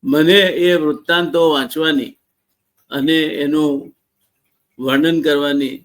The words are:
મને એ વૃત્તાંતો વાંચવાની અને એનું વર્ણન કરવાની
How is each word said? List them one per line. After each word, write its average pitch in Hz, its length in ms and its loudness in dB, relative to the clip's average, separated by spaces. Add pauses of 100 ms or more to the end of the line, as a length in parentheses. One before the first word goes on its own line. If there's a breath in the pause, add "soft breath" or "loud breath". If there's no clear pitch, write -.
મને 156 360 4
એ 175 360 2
વૃત્તાંતો 165 720 0
વાંચવાની 143 680 -2 (720)
અને 143 300 0
એનું 147 760 -4 (840)
વર્ણન 143 420 0
કરવાની 143 640 -2